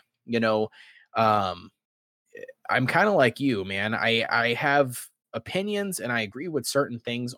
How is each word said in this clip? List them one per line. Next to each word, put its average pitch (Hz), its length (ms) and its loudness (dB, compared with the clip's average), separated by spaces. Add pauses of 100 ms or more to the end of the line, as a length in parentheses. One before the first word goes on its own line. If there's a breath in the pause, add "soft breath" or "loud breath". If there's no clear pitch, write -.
(260)
you 117 140 0
know, 110 300 2 (460 loud breath)
um, 98 540 2 (1000)
I'm 123 180 2
kinda 196 240 4
like 135 280 4
you, 123 260 0
man. 98 280 -2
I, 113 360 0
I 117 240 2
have 139 540 0 (260)
opinions 202 680 -4
and 120 120 -4
I 117 100 -2
agree 117 260 -8
with 147 180 -4
certain 131 340 -2
things 120 380 -6